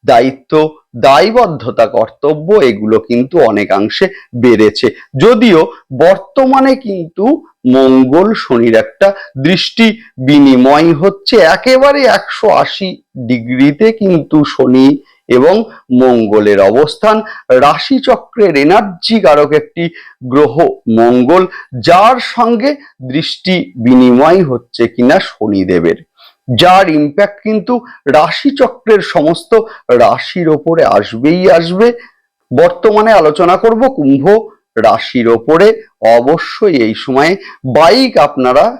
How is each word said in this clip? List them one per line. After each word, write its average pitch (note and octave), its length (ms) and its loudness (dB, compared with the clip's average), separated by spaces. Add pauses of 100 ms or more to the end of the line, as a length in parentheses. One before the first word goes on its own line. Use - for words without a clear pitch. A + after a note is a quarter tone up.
দায়িত্ব, C3 480 0 (520)
দায়বদ্ধতা, C#3+ 800 0 (100)
কর্তব্য D3+ 520 -4 (140)
এগুলো G#2+ 380 0
কিন্তু B2 360 -4 (140)
অনেকাংশে G#2 560 -2 (360)
বেড়েছে। A2 440 2 (380)
যদিও A3 360 4 (420)
বর্তমানে C4 720 0 (140)
কিন্তু F#3 400 -6 (500)
মঙ্গল C3 580 2
শনির A#2 480 -2
একটা - 260 -2 (380)
দৃষ্টি G3+ 400 0 (400)
বিনিময় C#3+ 640 4 (100)
হচ্ছে, G3 360 -2 (200)
একেবারে C4+ 440 0 (160)
একশো - 300 -6 (160)
আশি F#3 260 -8 (400)
ডিগ্রিতে B2+ 640 -2
কিন্তু F3 460 -2 (160)
শনি C3 320 2 (420)
এবং C3+ 260 2 (460)
মঙ্গলের G#2+ 580 2 (120)
অবস্থান। B2+ 460 0 (500)
রাশিচক্রের A3 880 -2 (100)
এনার্জি G3 560 -2
কারক D3 320 2
একটি D3+ 320 -4 (480)
গ্রহ C#3+ 220 2 (440)
মঙ্গল, B2 440 2 (440)
যার G3+ 300 2 (180)
সঙ্গে A#3+ 360 -2 (400)
দৃষ্টি E3 440 -6 (300)
বিনিময় B2+ 560 4 (100)
হচ্ছে - 320 -8 (120)
কিনা C3 240 0 (120)
শনিদেবের, F#2 680 -2 (500)
যার F3+ 380 2 (120)
ইম্প্যাক্ট G3 480 -4
কিন্তু G#3+ 280 -4 (420)
রাশিচক্রের G#3+ 840 -2 (100)
সমস্ত D4 400 -2 (500)
রাশির B2+ 540 -2
ওপরে D#3+ 260 -2 (140)
আসবেই B2+ 460 -4 (140)
আসবে। F3+ 300 -2 (640)
বর্তমানে G#3 600 0 (100)
আলোচনা E3 360 0
করব A3+ 260 0 (120)
কুম্ভ C#3 300 0 (600)
রাশির A2+ 500 -2
ওপরে। D#3+ 300 0 (500)
অবশ্যই D#3 600 -2 (100)
এই A2 80 -4 (100)
সময়ে C#3+ 280 -2 (420)
বাইক G#3+ 380 2 (140)
আপনারা C3 380 0 (160)